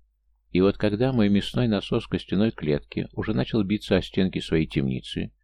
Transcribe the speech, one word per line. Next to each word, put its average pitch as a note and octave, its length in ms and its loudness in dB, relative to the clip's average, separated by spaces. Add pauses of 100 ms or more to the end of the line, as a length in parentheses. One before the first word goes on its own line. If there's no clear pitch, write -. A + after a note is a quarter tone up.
(520)
И F2+ 100 4
вот G2 160 4
когда G#2+ 360 0
мой G#2+ 160 4
мясной G2+ 380 2
насос A2 380 0
костяной G2 460 -2
клетки - 640 -4
уже A2 200 -4
начал A#2+ 300 0
биться G2 340 0
о E2+ 60 0
стенки F#2 340 -2
своей D#2+ 300 0
темницы, C2+ 640 -4 (120)